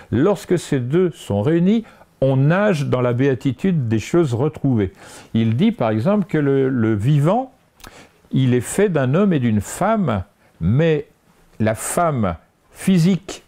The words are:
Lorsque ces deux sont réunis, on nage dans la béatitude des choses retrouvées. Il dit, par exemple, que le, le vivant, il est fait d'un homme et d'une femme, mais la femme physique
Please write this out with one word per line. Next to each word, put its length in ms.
Lorsque 480
ces 220
deux 320
sont 300
réunis, 420
on 160
nage 500
dans 140
la 120
béatitude 760
des 140
choses 340
retrouvées. 580
Il 200
dit, 160
par 200
exemple, 340
que 140
le, 300
le 260
vivant, 580
il 220
est 60
fait 280
d'un 260
homme 180
et 60
d'une 220
femme, 640
mais 460
la 160
femme 580
physique 760